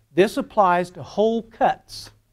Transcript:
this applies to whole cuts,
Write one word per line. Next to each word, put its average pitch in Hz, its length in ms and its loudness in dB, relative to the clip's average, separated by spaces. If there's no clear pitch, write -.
this 190 220 2
applies 180 540 0
to 170 120 -18
whole 220 400 -2
cuts, - 680 -6